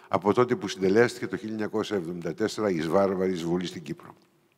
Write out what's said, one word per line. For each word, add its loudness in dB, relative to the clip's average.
από 2
τότε 4
που -4
συντελέστηκε 2
το -4
χίλια -10
εννιακόσια -2
εβδομήντα -4
τέσσερα 0
η 0
βάρβαρη 2
εισβολή -2
στην -10
Κύπρο. -12